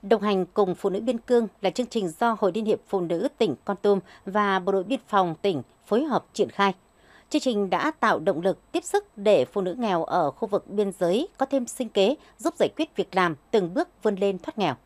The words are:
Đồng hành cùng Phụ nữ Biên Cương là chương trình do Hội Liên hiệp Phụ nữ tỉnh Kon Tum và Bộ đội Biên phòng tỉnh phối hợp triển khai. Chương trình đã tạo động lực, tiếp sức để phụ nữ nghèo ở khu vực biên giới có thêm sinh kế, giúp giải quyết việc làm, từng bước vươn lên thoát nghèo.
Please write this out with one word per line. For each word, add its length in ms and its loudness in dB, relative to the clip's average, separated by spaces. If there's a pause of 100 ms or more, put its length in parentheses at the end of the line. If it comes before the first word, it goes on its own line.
Đồng 200 2
hành 240 0
cùng 280 0
Phụ 160 -2
nữ 100 -4
Biên 180 -2
Cương 300 2 (120)
là 100 0
chương 160 -4
trình 340 -4
do 200 0
Hội 140 2
Liên 100 -4
hiệp 140 0 (100)
Phụ 120 -2
nữ 280 -2 (100)
tỉnh 160 0 (100)
Kon 120 -4
Tum 240 2 (260)
và 320 0
Bộ 140 -2
đội 120 0
Biên 240 -4
phòng 340 2
tỉnh 200 0 (240)
phối 180 0
hợp 280 -2
triển 180 0
khai. 240 0 (560)
Chương 100 0
trình 300 -2
đã 200 0 (100)
tạo 180 2
động 220 0
lực, 320 -2
tiếp 120 -4
sức 340 -4
để 260 4
phụ 160 -4
nữ 180 -2
nghèo 260 0
ở 260 0
khu 180 -8
vực 220 -4
biên 300 -2
giới 280 0 (100)
có 80 0
thêm 200 -2
sinh 220 -8
kế, 260 2 (240)
giúp 200 -4
giải 180 2
quyết 200 -6
việc 180 -4
làm, 200 2 (160)
từng 240 0
bước 140 -2 (140)
vươn 120 0
lên 240 -2
thoát 200 -12
nghèo. 160 0 (120)